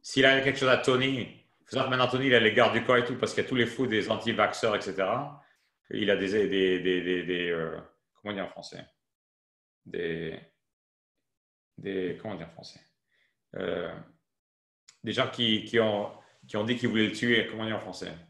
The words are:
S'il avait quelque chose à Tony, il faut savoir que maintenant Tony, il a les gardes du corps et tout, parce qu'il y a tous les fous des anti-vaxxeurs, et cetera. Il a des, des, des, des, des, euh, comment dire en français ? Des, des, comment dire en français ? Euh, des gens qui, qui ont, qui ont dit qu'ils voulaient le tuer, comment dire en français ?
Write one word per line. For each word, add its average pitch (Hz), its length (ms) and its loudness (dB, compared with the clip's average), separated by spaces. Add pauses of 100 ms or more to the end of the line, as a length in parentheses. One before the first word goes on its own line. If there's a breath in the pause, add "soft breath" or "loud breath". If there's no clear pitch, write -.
S'il 131 240 2
avait 135 180 6
quelque 135 160 0
chose 131 100 2
à 120 80 8
Tony, 131 440 0
il - 440 -16
faut - 60 -16
savoir 131 160 -2
que - 20 -4
maintenant 127 180 2
Tony, 131 200 0
il 127 80 6
a 117 40 10
les 110 140 4
gardes 110 200 6
du - 100 0
corps 127 140 4
et 120 60 4
tout, 131 120 -4
parce - 180 -2
qu'il 104 100 0
y - 20 0
a - 40 -12
tous 131 60 -2
les 120 100 4
fous 127 220 -4
des 104 220 0
anti-vaxxeurs, 107 640 0
et 101 60 -2
cetera. 104 600 -4 (480 soft breath)
Il 107 220 0
a 98 40 6
des, 95 320 0
des, 92 320 2
des, 90 220 0
des, 87 220 -2
des, 87 260 -4
euh, 80 300 -4 (420)
comment 104 140 -8
dire 95 100 -6
en - 40 -12
français ? - 360 -16 (1040)
Des, 82 520 -6 (1400)
des, 92 420 -6
comment 104 140 -10
dire 80 120 -12
en - 60 -20
français ? - 260 -20 (760)
Euh, 90 360 -4 (1120)
des 110 80 -6
gens 117 180 -2
qui, 110 360 0
qui 117 140 2
ont, 104 320 0 (360 loud breath)
qui - 100 -6
ont 107 60 0
dit 120 120 -2
qu'ils 120 140 -2
voulaient 107 180 2
le 95 40 -2
tuer, 117 360 0
comment 110 180 -8
dire 110 120 -4
en - 20 -6
français ? 90 340 -12 (160)